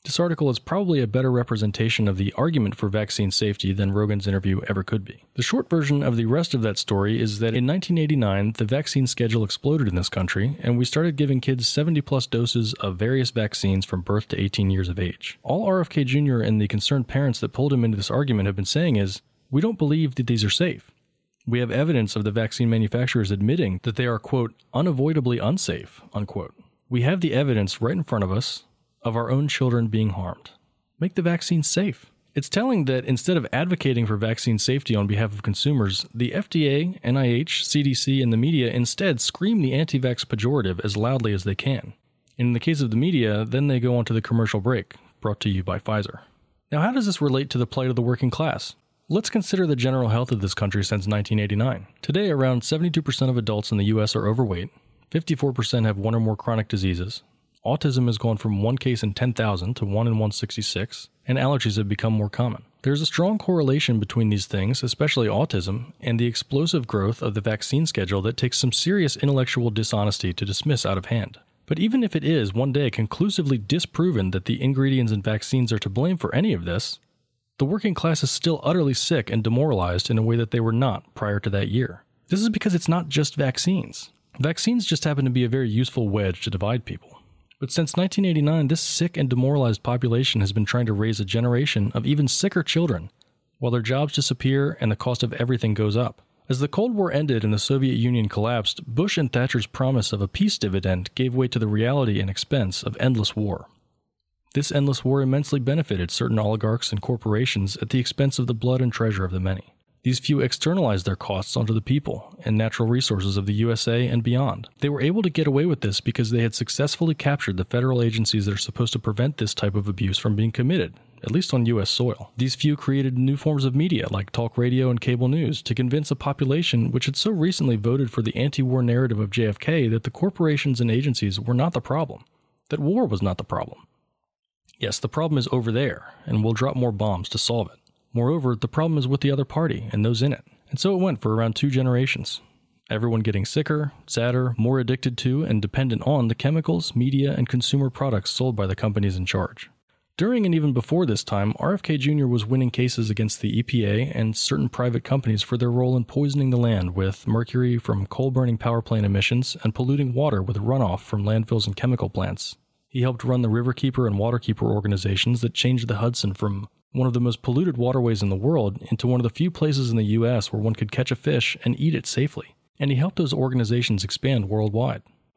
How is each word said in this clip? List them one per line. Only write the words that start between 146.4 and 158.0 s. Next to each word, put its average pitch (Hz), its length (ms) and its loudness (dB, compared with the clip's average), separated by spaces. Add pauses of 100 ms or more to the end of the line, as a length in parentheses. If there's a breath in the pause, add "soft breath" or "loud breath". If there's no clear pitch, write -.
media, 135 360 2
and - 160 0
consumer 131 420 0
products 123 420 -2
sold 127 240 -2
by 101 100 -2
the 95 80 -2
companies 101 420 0
in 92 80 -2
charge. - 460 -4 (460)
During 226 300 2
and 170 80 2
even 151 180 2
before 151 340 0
this 110 160 0
time, 104 380 0
R 180 140 0
F 190 80 -4
K 156 140 -2
Junior 143 300 2
was 120 180 2
winning 127 260 2
cases 120 380 0
against 107 320 -2
the 107 160 0
E 117 60 2
P 117 240 0
A 110 260 0
and 110 240 -2
certain 139 320 0
private 123 360 -2
companies 120 380 0
for - 140 -2
their 120 140 0
role 127 260 2
in 120 80 0
poisoning 139 460 0
the 123 60 2
land 98 400 2
with 95 320 -2
mercury 120 500 2
from 101 300 -2